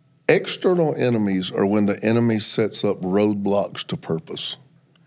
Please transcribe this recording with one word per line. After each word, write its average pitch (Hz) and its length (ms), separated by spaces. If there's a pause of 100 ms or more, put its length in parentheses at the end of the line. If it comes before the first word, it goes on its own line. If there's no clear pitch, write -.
(280)
External 175 680
enemies 101 560
are - 160
when 104 180
the 98 180
enemy 113 360
sets - 440
up 101 180
roadblocks 101 840
to - 100
purpose. - 600 (500)